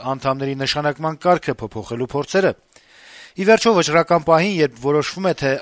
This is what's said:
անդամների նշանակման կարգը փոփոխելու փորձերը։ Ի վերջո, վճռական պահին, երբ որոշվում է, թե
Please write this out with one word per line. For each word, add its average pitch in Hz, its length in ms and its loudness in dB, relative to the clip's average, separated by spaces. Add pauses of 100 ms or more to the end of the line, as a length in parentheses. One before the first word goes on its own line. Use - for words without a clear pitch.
(120)
անդամների 135 460 -4
նշանակման 147 640 -4
կարգը 170 400 2
փոփոխելու 113 500 -8
փորձերը։ 147 400 0 (840)
Ի 190 80 -4
վերջո, 226 320 4
վճռական 165 480 2
պահին, 170 320 4
երբ 131 240 0
որոշվում 147 480 -2
է, - 80 2
թե 139 120 0 (120)